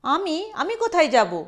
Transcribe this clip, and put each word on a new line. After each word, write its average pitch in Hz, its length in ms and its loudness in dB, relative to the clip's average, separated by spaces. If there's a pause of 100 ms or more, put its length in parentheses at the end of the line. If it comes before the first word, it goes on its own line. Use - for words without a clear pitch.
আমি, 320 340 -2 (180)
আমি 320 200 -4
কোথায় 440 340 2
যাব? 214 220 4 (160)